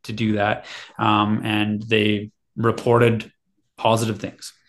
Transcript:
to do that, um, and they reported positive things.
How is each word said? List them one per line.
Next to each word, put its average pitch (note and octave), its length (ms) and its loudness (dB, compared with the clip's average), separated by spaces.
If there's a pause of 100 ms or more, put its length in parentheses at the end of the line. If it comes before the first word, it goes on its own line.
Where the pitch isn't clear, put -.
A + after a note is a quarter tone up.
to - 80 -12
do G#2+ 200 0
that, G#2 340 -2 (320)
um, G#2+ 460 2
and G#2+ 380 -2
they G#2+ 480 0 (260)
reported A#2 760 2 (460)
positive A2 420 0
things. - 340 -14 (160)